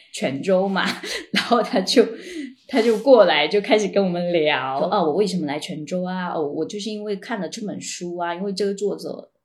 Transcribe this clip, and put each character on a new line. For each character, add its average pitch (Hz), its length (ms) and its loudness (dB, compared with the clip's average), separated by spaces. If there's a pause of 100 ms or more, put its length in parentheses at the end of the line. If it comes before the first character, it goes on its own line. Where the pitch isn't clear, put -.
(120)
泉 135 320 -4
州 185 240 2
嘛， 190 180 0 (260)
<laughs> - 200 -10
然 196 140 2
后 233 180 4
他 196 160 0
就， 202 260 6 (640)
他 247 140 2
就 226 160 4
过 240 260 8
来 156 240 4
就 202 140 2
开 214 180 4
始 202 80 0
跟 196 160 2
我 185 60 0
们 175 240 -2
聊， 139 460 2
说 156 140 0
，“哦， 196 120 2
我 151 80 2
为 196 120 2
什 185 140 -2
么 151 80 -2
来 139 100 -4
泉 151 280 -8
州 180 180 -4
啊？ 180 300 -6
哦， 160 120 -2
我 147 200 -4
就 160 120 -8
是 202 120 -8
因 214 140 -8
为 208 120 -4
看 330 240 -8
了 170 80 -6
这 - 180 -10
本 190 140 -8
书 175 380 -10
啊， 170 180 -4
因 180 80 -8
为 202 80 -4
这 196 140 -4
个 196 80 -2
作 196 240 -4
者， - 340 -12 (140)